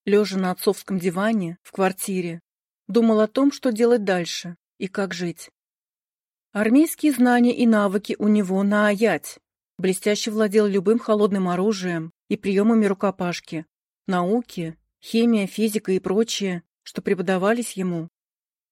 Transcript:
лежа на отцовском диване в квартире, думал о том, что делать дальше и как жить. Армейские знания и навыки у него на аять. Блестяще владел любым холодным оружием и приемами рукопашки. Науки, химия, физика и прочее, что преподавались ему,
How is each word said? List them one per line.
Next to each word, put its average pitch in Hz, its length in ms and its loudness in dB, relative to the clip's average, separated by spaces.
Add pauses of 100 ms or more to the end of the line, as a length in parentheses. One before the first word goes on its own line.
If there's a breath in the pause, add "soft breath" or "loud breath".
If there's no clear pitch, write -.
лежа 196 320 2
на 185 140 0
отцовском - 460 -4
диване 185 640 -2
в - 100 -20
квартире, 185 680 -4 (480)
думал 226 320 4
о 214 80 2
том, 277 240 2
что - 180 -2
делать 233 340 2
дальше 175 520 -4 (220)
и 190 100 -8
как 190 240 -6
жить. 175 380 -8 (1000)
Армейские 269 600 2
знания 240 420 4
и 240 120 2
навыки 202 520 2
у 208 100 0
него 196 340 2
на 208 260 2
аять. 202 500 0 (400)
Блестяще 196 520 -2
владел 214 360 2
любым 202 320 0
холодным 208 500 0
оружием 180 640 -2 (160)
и 202 80 -2
приемами 208 500 2
рукопашки. 185 800 -4 (400)
Науки, 180 720 -2 (260)
химия, 226 440 2
физика 208 460 -2
и 190 60 0
прочее, 190 640 -2 (200)
что - 200 -12
преподавались 196 720 -2
ему, 175 360 -4 (640)